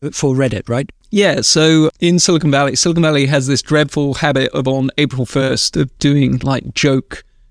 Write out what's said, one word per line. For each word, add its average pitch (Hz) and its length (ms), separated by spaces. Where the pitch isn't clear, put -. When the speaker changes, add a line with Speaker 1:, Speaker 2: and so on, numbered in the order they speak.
Speaker 1:
for 135 240
Reddit, 123 340
right? 123 220
Speaker 2:
Yeah, 185 320
so 156 480
in 175 200
Silicon 156 320
Valley, 139 240
Silicon 170 280
Valley 147 220
has 135 220
this 135 140
dreadful 147 540
habit 135 360
of 135 160
on 135 300
April 131 280
first 131 520
of 143 200
doing, 139 460
like, 135 320
joke - 480